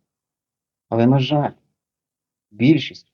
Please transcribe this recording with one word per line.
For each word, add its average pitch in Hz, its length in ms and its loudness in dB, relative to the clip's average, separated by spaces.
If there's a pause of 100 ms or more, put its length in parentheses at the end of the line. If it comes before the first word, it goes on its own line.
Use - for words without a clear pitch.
(920)
Але, 117 160 0
на 135 120 2
жаль, 139 340 -4 (1000)
більшість 127 640 -2